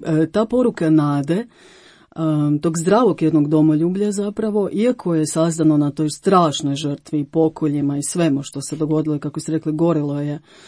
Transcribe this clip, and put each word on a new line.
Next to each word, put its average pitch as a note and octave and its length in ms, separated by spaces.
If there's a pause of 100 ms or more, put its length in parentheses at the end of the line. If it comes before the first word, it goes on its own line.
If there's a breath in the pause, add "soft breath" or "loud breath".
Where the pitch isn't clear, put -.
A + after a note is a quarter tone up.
E, D#3+ 220
ta G#3 180
poruka A3+ 460
nade, D3+ 560 (720 soft breath)
em, D3+ 420
tog D#3+ 180
zdravog F#3 460
jednog D3+ 260
domoljublja E3 640
zapravo, G#3 600
iako A3 420
je D#3 120
sazdano D#3+ 500
na D3 140
toj D3+ 200
strašnoj D#3 640
žrtvi D3 460
i C#3 60
pokoljima D3 720
i C#3+ 60
svemu C#3+ 400
što - 200
se - 140
dogodilo, D#3 400
i C#3 40
kako D3+ 200
ste D#3 120
rekli, D#3 200
gorilo D3+ 480
je D3 180 (300 loud breath)